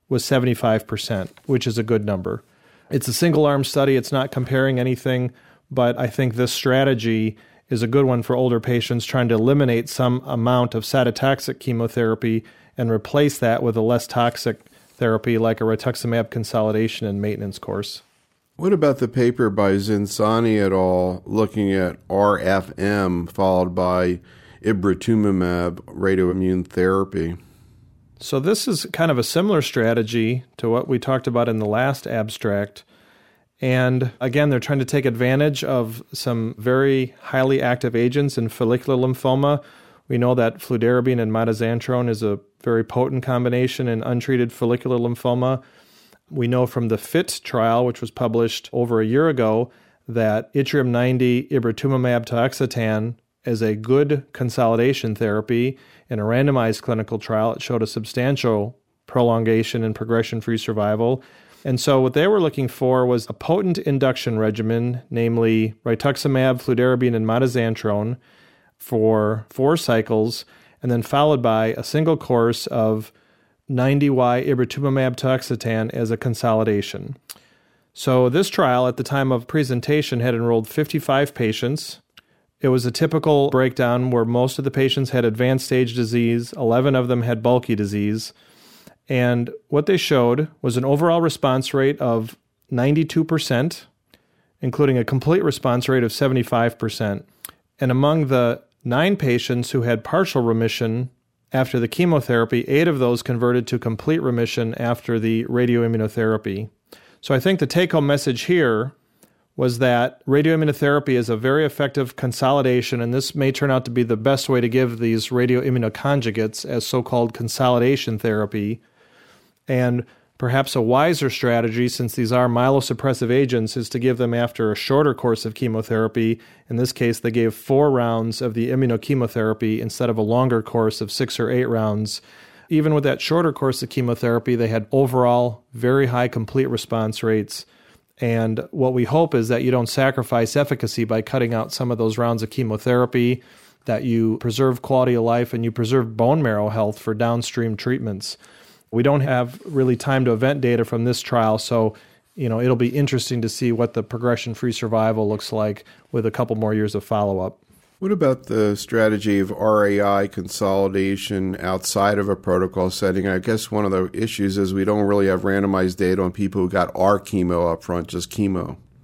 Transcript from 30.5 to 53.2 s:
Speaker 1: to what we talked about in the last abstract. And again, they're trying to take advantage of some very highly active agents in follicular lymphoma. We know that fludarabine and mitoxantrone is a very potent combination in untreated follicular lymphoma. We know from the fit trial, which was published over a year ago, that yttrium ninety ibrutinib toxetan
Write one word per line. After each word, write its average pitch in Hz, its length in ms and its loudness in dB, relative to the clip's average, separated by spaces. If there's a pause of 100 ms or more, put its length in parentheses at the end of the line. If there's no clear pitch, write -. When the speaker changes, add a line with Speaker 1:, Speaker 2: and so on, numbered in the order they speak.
Speaker 1:
to 117 100 -2
what 117 180 0
we 123 140 0
talked 131 260 -2
about 120 220 0
in 113 100 0
the 107 80 -2
last 127 400 0
abstract. 107 800 -4 (760)
And 127 600 0
again, 143 300 0
they're 123 100 2
trying 143 200 -2
to 131 40 0
take 135 200 0
advantage 131 600 0
of 117 480 -2
some 117 460 -4
very 131 640 2
highly 135 400 0
active 123 360 0
agents 131 420 0
in 117 100 0
follicular 127 500 0
lymphoma. 131 640 0 (440)
We 127 120 -2
know 123 160 2
that 113 240 0
fludarabine 123 640 0
and 110 120 -2
mitoxantrone 117 760 -2
is 110 140 -2
a 101 180 -2 (220)
very 117 220 0
potent 127 380 -2
combination 123 680 0
in 113 140 -2
untreated 120 500 0
follicular 123 460 -2
lymphoma. 123 640 -2 (680)
We 127 180 -2
know 127 180 2
from 117 220 -2
the 110 100 0
fit - 460 -2
trial, 117 420 2
which 120 140 -4
was 120 100 -10
published 117 600 -2
over 117 280 0
a 110 60 0
year 139 220 2
ago, 120 420 0 (380)
that 113 440 0
yttrium 139 360 0
ninety 123 560 2
ibrutinib 123 840 0
toxetan 117 880 -2 (300)